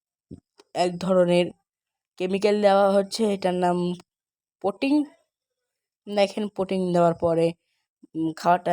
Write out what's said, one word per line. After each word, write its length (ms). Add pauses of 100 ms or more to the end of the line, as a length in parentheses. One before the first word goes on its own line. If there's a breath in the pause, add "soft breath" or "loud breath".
(760)
এক 240
ধরনের 480 (720)
কেমিক্যাল 420
দেওয়া 320
হচ্ছে, 300 (100)
এটার 260
নাম 180 (880)
পটিং। 300 (1120)
দেখেন, 380 (100)
পটিং 260 (120)
দেওয়ার 220
পরে, 320 (680)
উম, 240
খাবারটা 360